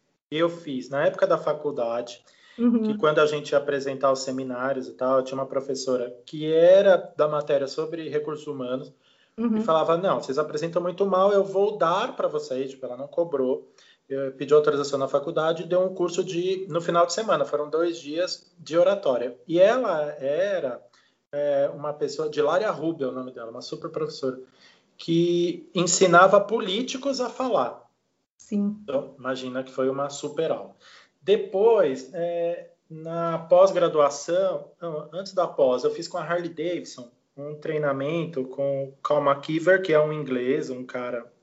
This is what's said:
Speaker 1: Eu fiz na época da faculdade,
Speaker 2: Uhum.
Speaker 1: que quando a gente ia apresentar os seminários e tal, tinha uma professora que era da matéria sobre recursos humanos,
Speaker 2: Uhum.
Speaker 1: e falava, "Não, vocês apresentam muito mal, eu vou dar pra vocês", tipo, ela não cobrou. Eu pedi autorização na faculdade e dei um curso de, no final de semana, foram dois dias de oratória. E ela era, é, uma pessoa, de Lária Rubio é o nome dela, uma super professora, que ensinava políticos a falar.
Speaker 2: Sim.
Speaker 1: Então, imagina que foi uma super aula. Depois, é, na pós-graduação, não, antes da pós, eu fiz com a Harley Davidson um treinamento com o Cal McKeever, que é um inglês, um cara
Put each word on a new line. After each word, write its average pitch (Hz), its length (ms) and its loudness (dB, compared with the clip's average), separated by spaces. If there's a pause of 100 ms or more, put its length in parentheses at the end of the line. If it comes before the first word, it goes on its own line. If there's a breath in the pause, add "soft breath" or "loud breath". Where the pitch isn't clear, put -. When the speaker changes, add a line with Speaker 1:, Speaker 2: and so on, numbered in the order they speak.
(300)
Speaker 1:
Eu 160 200 0
fiz 143 400 -8
na 143 160 0
época 185 220 0
da 170 100 4
faculdade, 131 880 -4 (320 soft breath)
Speaker 2:
Uhum. 233 280 2
Speaker 1:
que 214 160 0
quando 151 180 4
a 151 80 6
gente 151 260 -2
ia 147 60 4
apresentar 139 540 0
os 131 100 0
seminários 131 680 -4
e - 40 -14
tal, 131 320 0
tinha 135 120 -8
uma 135 120 -4
professora 127 760 -4
que 151 300 -10
era 180 640 6
da 151 100 4
matéria 147 400 0
sobre 156 420 -6
recursos 147 360 -4
humanos, 131 480 -8 (420)
Speaker 2:
Uhum. 226 220 0
Speaker 1:
e 214 40 0
falava, 160 360 2
"Não, 170 240 0
vocês 135 160 -4
apresentam 151 420 -2
muito 180 240 -2
mal, 196 280 4
eu 196 120 4
vou 196 360 0
dar 190 360 0
pra 190 120 -2
vocês", 139 420 -4
tipo, - 160 -14
ela 123 100 -8
não 135 120 -10
cobrou. 135 600 0 (400 soft breath)
Eu 135 260 -6
pedi 139 200 0
autorização 143 460 4
na 135 80 -2
faculdade 160 560 0
e - 20 -10
dei 175 140 2
um 185 160 0
curso 175 280 -2
de, 185 460 -4
no 160 100 -2
final 170 280 2
de - 60 -4
semana, 196 300 0
foram 147 280 -4
dois 165 280 -2
dias 156 600 -8
de 147 180 -4
oratória. 165 580 2 (120)
E 165 120 2
ela 190 600 4
era, 143 600 -2 (520)
é, 143 420 0
uma 147 180 -8
pessoa, 147 380 -4
de 147 100 -6
Lária 170 300 2
Rubio 151 380 -4
é - 20 -2
o 123 60 -8
nome 127 160 -10
dela, 117 180 -14
uma 123 140 -14
super - 260 -12
professora, 147 500 -6 (560 soft breath)
que 170 800 0
ensinava 185 680 6
políticos 233 800 -4
a 247 100 -2
falar. 185 520 -2 (560)
Speaker 2:
Sim. 202 460 -4
Speaker 1:
Então, - 340 -6
imagina 127 460 -6
que 127 80 -12
foi 131 180 0
uma 139 220 -4
super 151 400 -4
aula. 101 240 -8 (460 soft breath)
Depois, 190 920 2
é, 170 580 -4 (180)
na 165 480 -4
pós-graduação, 175 1300 4 (160)
não, 160 320 -8
antes - 200 -12
da 175 140 0
pós, 127 380 2
eu 151 60 2
fiz 170 140 -8
com - 120 -8
a 170 40 -4
Harley 170 280 -4
Davidson 156 600 -8 (260)
um 147 200 -12
treinamento 151 880 -2
com 139 460 -4
o - 20 -20 (100)
Cal 147 220 0
McKeever, 160 580 2
que 180 120 0
é 151 60 6
um 151 140 2
inglês, 131 560 -2
um 127 160 -10
cara 123 400 -8 (180)